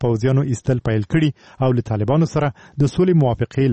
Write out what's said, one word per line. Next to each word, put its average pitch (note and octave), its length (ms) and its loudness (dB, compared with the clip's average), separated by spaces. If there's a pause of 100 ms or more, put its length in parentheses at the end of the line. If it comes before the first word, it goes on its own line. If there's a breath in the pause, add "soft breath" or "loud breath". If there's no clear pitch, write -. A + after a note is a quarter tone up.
پوځیانو B2+ 480 0
ایستل B2 340 -2
پیل A2 260 0
کړي D#3 180 2 (340 loud breath)
او C3 120 2
له A#2 140 -4
طالبانو A#2 440 0
سره D3 140 0 (320 loud breath)
د - 20 4 (100)
سولې F#3 300 2
موافقې B2 500 0